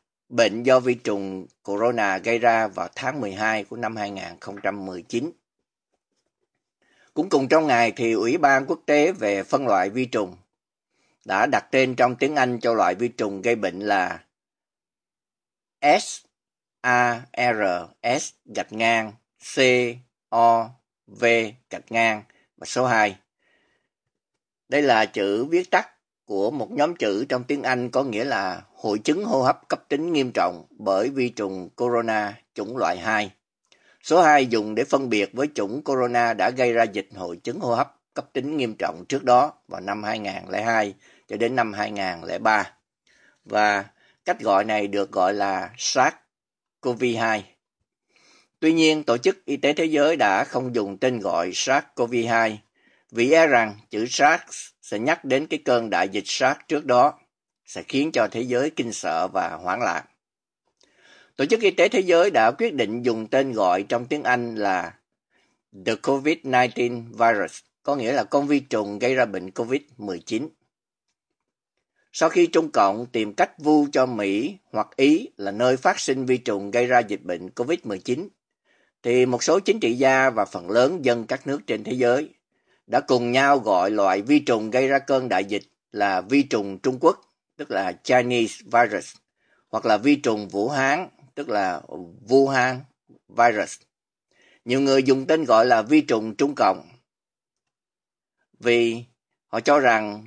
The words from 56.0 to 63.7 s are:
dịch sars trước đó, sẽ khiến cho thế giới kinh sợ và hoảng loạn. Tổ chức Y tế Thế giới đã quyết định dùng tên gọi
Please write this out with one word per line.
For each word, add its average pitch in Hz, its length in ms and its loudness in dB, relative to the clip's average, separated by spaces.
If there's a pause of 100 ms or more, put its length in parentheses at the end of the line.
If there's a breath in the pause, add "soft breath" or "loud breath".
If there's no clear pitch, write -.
dịch 98 160 -6
sars 131 420 -2
trước 151 180 -4
đó, 127 340 2 (460)
sẽ - 180 -14
khiến 147 300 -2
cho 113 180 0
thế 117 100 -6
giới 127 280 -2
kinh 117 240 -6
sợ 85 340 -4
và 92 220 -2
hoảng 90 320 -6
loạn. 85 240 -4 (1300 soft breath)
Tổ 135 100 0
chức 226 160 2
Y 196 100 4
tế 185 180 4
Thế 240 100 0
giới 180 320 4
đã 117 200 4
quyết 220 220 -2
định 117 280 -4
dùng 113 260 -2
tên 135 240 0
gọi 98 320 0